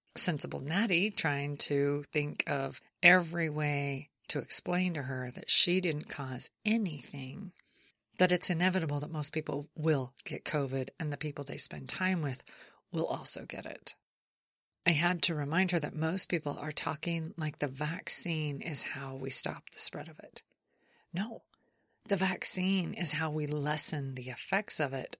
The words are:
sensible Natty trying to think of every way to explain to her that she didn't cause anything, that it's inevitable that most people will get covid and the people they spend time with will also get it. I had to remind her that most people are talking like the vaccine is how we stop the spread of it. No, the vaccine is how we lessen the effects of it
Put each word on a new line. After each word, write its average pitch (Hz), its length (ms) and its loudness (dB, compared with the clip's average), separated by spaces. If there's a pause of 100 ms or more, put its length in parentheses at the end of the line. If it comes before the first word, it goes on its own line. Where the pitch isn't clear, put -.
(180)
sensible 143 420 2
Natty 180 520 0
trying 143 440 -2
to 143 560 4
think 147 380 -4
of 139 320 -6 (200)
every 170 480 2
way 143 600 -4 (180)
to 147 120 -2
explain 180 560 0
to 143 80 -6
her 127 280 -6
that - 180 -10
she 180 300 8
didn't 160 300 -4
cause - 420 -4 (140)
anything, 151 880 -4 (680)
that 180 140 4
it's 180 180 4
inevitable 165 500 0
that 147 120 -6
most 151 200 0
people 151 440 -6
will 147 380 0 (120)
get - 180 -10
covid 135 460 -4 (100)
and 151 120 -4
the 147 60 -8
people 147 260 -8
they 139 140 -6
spend 143 300 0
time 185 340 0
with 135 220 -4 (480)
will 165 140 -2
also - 400 0
get - 200 -12
it. - 300 -4 (920)
I 175 40 4
had 170 340 2
to 165 120 6
remind 160 360 0
her 175 80 0
that 143 160 -6
most 160 320 2
people 147 300 -4
are 151 140 -8
talking 160 680 -4
like 151 220 -6
the 147 80 -2
vaccine 151 960 -2
is - 220 2
how 135 320 -6
we 135 140 -8
stop - 400 6
the - 100 0
spread 156 300 2
of 151 100 -20
it. - 240 -10 (680)
No, 208 300 -8 (640)
the 196 100 2
vaccine 185 760 2
is 156 200 2
how 156 160 0
we 151 160 -4
lessen 147 680 0
the 127 140 -10
effects - 500 -2
of 139 120 0
it 135 280 -8